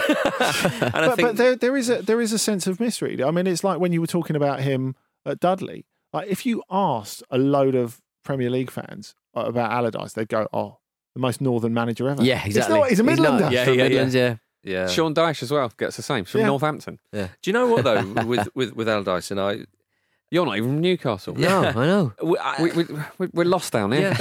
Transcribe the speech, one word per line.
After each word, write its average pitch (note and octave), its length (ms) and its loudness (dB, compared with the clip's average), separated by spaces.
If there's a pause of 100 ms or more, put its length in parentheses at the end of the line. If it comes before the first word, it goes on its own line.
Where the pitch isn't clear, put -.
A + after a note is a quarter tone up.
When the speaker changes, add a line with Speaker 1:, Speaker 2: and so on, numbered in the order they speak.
Speaker 1:
<laughs> C#5 40 0
And - 880 0
I D#3+ 120 2
Speaker 2:
But, - 80 0
Speaker 1:
think A#3 120 2
Speaker 2:
but G#3+ 80 -4
there, B3 200 4
there B3 200 0
is B3 140 0
a, A#3 100 0
there A3 220 0
is A3 100 -2
a A3 60 0
sense G3 280 -2
of F#3 140 -2
misread. C#3+ 400 -4
I C3 100 2
mean, F3+ 160 2
it's F3 180 -2
like F#3 140 0
when F3+ 140 0
you E3 80 2
were E3 60 0
talking E3 300 -2
about C#3+ 240 0
him C3 360 -2 (300)
at C#3+ 120 -6
Dudley. F#3 460 -2 (300)
Like, D#3 140 -6
if F#3+ 180 -4
you A#3 240 0
asked D#3+ 600 -2
a C3 80 0
load C#3 360 4
of A#2+ 260 -2 (220)
Premier C3 260 -2
League B2+ 220 -2
fans - 440 -14 (200)
about A#2 360 -2
Allardyce, A2+ 440 -2
they'd A2 140 -4
go, A2 220 0
"Oh, G#2 280 -6 (360)
the B2+ 60 -8
most B2+ 220 0
northern A#2 320 0
manager A#2 340 -2
ever." C#3 160 0
Speaker 3:
Yeah, B2 140 4
Speaker 2:
He's G2+ 180 -2
Speaker 3:
exactly. - 220 2
Speaker 2:
not, C#4+ 100 4
he's G#3 120 4
a A3+ 100 4
Speaker 3:
He's D#4+ 100 2
not. C#4 220 4
Speaker 2:
Midlander. - 100 2
Speaker 4:
Yeah, B2 140 4
Speaker 3:
From C3+ 80 4
Speaker 4:
yeah, B2+ 140 4
Speaker 3:
Midlands, C3 260 2
Speaker 4:
yeah. B2 140 4
Speaker 3:
yeah. A#2 80 -2 (300)
Speaker 1:
Yeah. F#2 200 -2
Speaker 4:
Sean D#3 280 0
Dyche E3 280 0
as B2 80 -6
well C#3 260 0
gets - 200 -4
the A2+ 60 -10
same. B2 220 -2
He's - 60 -16
from - 100 0
Speaker 2:
Yeah. A3 60 2
Speaker 4:
Northampton. C#3 520 -2 (140)
Speaker 1:
Yeah. G2+ 160 -6 (140)
Do - 80 -4
you - 20 0
know B3 140 2
what, A3+ 180 2
though, A#2 180 4 (120)
Speaker 4:
<laughs> A#2+ 100 0
Speaker 1:
with, A2+ 300 0
with, B2+ 200 -4
with A2 140 -4
Allardyce, G2 420 -2
and G2 80 -4
I G2+ 280 -2 (640)
Speaker 4:
You're E3+ 160 2
not G#2 100 -2
even A2+ 140 0
from D3 100 0
Newcastle. D3 540 -2
Speaker 3:
No, F3+ 280 2
Speaker 1:
Yeah. D#3+ 140 2
Speaker 3:
I A#2+ 100 2
know. F3 260 2 (100)
Speaker 1:
We, E3 160 2
I C#3 240 -2
Speaker 4:
We, E3+ 100 4
we, E3+ 120 0 (340)
we, F#3 160 -4
we're E3+ 100 2
lost F3 300 0
down G#2+ 180 2
here. F3+ 280 2